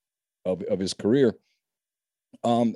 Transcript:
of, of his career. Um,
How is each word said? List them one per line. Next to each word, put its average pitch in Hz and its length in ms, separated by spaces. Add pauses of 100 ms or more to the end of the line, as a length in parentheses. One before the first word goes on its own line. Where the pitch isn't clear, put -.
(440)
of, 92 180
of 92 180
his 95 140
career. 120 400 (1080)
Um, 117 340